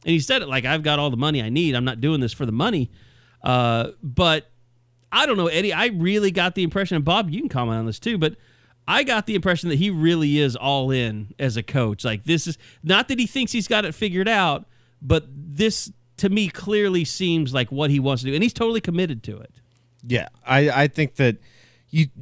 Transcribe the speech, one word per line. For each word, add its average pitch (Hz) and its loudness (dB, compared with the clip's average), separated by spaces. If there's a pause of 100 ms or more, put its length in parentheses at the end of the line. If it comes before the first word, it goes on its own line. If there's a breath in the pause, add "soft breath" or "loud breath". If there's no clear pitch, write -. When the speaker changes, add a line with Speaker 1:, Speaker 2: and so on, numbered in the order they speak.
Speaker 1:
And 165 0
he 165 4
said 254 0
it, 151 -8
like, 131 -2
"I've 151 0
got 147 0
all 147 0
the 120 -2
money 143 0
I 110 -4
need. 147 2
I'm 123 0
not 117 -4
doing 147 2
this 120 -2
for 143 -6
the 113 -2
money." 147 0 (520 soft breath)
Uh, 120 0 (100)
but 156 0 (600)
I 254 2
don't 247 2
know, 180 2
Eddie, 175 0
I 190 0
really 196 2
got 180 0
the 190 0
impression, 185 -2
and 147 0
Bob, 180 2
you 196 -4
can 302 -4
comment 117 -2
on 113 -4
this 110 -6
too, 226 -2
but 156 0 (520 soft breath)
I 233 2
got 233 -2
the 220 -2
impression 175 0
that 147 0
he 185 2
really 160 2
is 135 2
all 135 0
in 110 -2
as 127 -2
a 117 -2
coach. 113 -2
Like, 110 -4
this 156 0
is, 165 -8 (240 soft breath)
not 185 2
that 254 0
he 240 2
thinks 262 -4
he's 226 -2
got 214 2
it 165 -6
figured 190 -2
out, 185 0 (340)
but 156 2
this, 147 -2 (260)
to 202 0
me, 202 2
clearly 190 0
seems 160 -2
like 123 0
what 143 0
he 143 4
wants 131 0
to 131 -4
do, 135 -2
and 156 0
he's 233 2
totally 226 0
committed 170 -2
to 101 -12
it. - -20 (540)
Speaker 2:
Yeah, 120 -2 (160)
I, 139 4
I 147 4
think 147 -2
that 120 2 (540 soft breath)
you 156 2 (140)